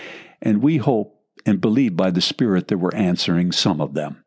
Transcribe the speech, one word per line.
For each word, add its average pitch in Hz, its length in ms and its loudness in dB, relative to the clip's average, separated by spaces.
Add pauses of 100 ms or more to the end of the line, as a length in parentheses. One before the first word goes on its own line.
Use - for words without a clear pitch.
(420)
and 107 220 2
we 156 140 4
hope 113 340 0 (360)
and 98 140 2
believe 113 340 2
by 95 140 2
the 90 120 0
Spirit 98 460 0
that 98 120 -2
we're 87 160 -2
answering 90 560 0
some 82 280 0
of 71 140 -4
them. 73 340 -6